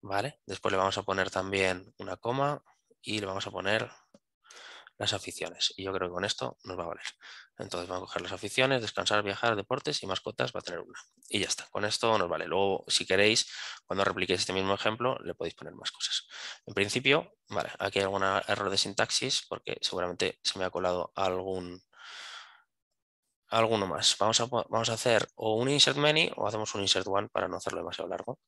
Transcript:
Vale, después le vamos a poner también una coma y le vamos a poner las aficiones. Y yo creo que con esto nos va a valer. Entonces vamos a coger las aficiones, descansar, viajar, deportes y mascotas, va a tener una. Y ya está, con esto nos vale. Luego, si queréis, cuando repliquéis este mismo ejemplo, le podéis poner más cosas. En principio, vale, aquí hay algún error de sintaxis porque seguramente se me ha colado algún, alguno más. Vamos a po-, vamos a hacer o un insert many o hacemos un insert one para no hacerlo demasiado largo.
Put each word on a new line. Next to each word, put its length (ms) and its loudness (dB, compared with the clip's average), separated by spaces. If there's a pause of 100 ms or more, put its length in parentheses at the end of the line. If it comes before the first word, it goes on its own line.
Vale, 420 -2
después 260 -2
le 60 2
vamos 220 4
a 60 -4
poner 260 2
también 680 0
una 220 -8
coma 440 -2 (380)
y 200 -4
le 40 -4
vamos 220 -4
a 40 -8
poner 400 0 (1080)
las 160 0
aficiones. 640 -4
Y 60 -8
yo 100 -2
creo 140 0
que 40 -6
con 140 -2
esto 380 -4
nos 140 -8
va 40 -4
a 60 -4
valer. 180 -10 (500)
Entonces 320 -6
vamos 140 -4
a 40 -12
coger 160 -4
las 100 -8
aficiones, 500 2
descansar, 400 0
viajar, 340 2
deportes 460 -4
y 40 -10
mascotas, 480 -4
va 60 -6
a 20 -16
tener 180 -8
una. 180 -14 (300)
Y 120 0
ya 60 0
está, 240 -4
con 140 -4
esto 340 2
nos 100 2
vale. 180 -2
Luego, 420 0
si 180 2
queréis, 440 4 (360)
cuando 180 2
repliquéis 360 2
este 120 0
mismo 220 2
ejemplo, 460 0
le 140 -6
podéis 200 -6
poner 200 -14
más 160 -8
cosas. 380 -4 (380)
En 80 -12
principio, 640 2 (100)
vale, 300 -4
aquí 220 0
hay 40 4
algún 200 2
error 440 2
de 80 0
sintaxis 720 0
porque 320 -8
seguramente 600 -2
se 160 -2
me 80 -2
ha 40 -2
colado 460 -2
algún, 680 -2 (1700)
alguno 380 4
más. 320 2
Vamos 220 4
a 80 0
po-, 200 0
vamos 220 2
a 40 0
hacer 420 2
o 180 0
un 160 2
insert 260 6
many 400 4
o 100 0
hacemos 280 -2
un 80 0
insert 240 2
one 220 0
para 200 0
no 80 -4
hacerlo 220 -4
demasiado 320 -6
largo. 380 -6